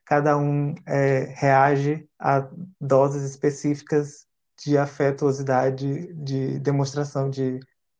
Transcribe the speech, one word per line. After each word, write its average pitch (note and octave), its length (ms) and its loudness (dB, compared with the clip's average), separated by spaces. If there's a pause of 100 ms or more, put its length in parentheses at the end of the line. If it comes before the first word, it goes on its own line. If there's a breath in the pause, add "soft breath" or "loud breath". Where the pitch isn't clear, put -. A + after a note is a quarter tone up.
cada D3 320 2
um, D3 380 0 (100)
é, C#3 500 0
reage C#3+ 720 2 (120)
a C#3 280 0 (320)
doses C#3 440 2
específicas D3 1040 -4 (360)
de D3 140 2
afetuosidade, C#3 1400 -2
de C#3 460 -4
demonstração C#3 720 -2
de C3 280 -4 (400)